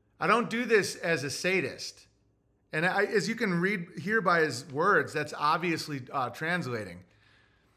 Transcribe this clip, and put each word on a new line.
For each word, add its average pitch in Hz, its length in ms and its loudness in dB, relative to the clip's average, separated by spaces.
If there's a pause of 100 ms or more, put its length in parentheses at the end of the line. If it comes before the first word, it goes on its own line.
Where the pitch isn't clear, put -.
(200)
I 151 60 0
don't 208 240 4
do 233 140 -2
this 214 320 4
as 160 280 -2
a 143 60 -4
sadist. - 760 -4 (640)
And 156 120 0
I, 185 200 2
as 190 240 0
you 226 60 -2
can 202 260 0
read, 185 260 0 (160)
hear 214 180 2
by 175 200 4
his 139 300 -2
words, 156 440 2
that's 147 180 -2
obviously, 151 720 -2 (100)
uh, 131 180 -2
translating. 123 680 -4 (760)